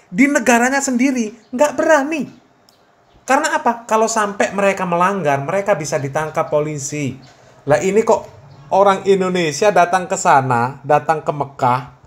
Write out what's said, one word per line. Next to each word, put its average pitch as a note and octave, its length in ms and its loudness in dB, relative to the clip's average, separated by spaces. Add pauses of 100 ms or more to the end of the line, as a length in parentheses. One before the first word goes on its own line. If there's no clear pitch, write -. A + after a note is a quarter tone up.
di G3 160 2
negaranya C4 560 2
sendiri, B3 560 -2 (160)
nggak D4 240 0
berani. D#4 480 2 (1040)
Karena D4+ 320 0
apa? - 240 -2
Kalau A3 240 0
sampai G#3+ 480 -2
mereka F#3+ 320 0
melanggar, F3 560 0
mereka G3 320 0
bisa D#3 240 -4
ditangkap D#3 480 -4
polisi. D3 640 -4 (560)
Lah, D3 80 4
ini F#3+ 240 0
kok A3+ 240 0 (480)
orang F#3+ 320 2
Indonesia F#3 640 0
datang F3+ 400 2
ke F#3+ 80 -4
sana, C3 640 2
datang D3 400 0
ke - 80 -8
Mekah, C3+ 640 -2 (140)